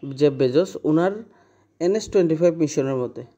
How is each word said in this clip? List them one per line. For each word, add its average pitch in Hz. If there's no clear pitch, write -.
জেফ 143
বেজোস, 135
ওনার 185
এনএস 202
টোয়েন্টি 170
ফাইভ 170
মিশনের 143
মধ্যে 123